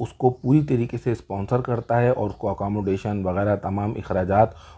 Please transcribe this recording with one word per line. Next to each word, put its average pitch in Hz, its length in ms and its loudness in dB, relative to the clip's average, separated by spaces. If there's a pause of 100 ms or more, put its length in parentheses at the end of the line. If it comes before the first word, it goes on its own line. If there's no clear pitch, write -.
उसको 127 320 2
पूरी 135 320 2
तरीके 120 340 -2
से 117 160 -2
स्पॉन्सर 98 480 -2
करता 117 340 -2
है 120 160 4
और 107 160 -2
उसको 101 200 -6
अकोमोडेशन 101 760 -2
वगैरह 98 340 0
तमाम 104 360 -4
अखराजात 98 640 2 (220)